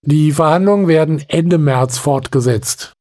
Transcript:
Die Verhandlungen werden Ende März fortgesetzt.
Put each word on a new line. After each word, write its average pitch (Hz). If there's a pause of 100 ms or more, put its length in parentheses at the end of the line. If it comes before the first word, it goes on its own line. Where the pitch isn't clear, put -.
Die 151
Verhandlungen 180
werden 156
Ende 170
März 131
fortgesetzt. 131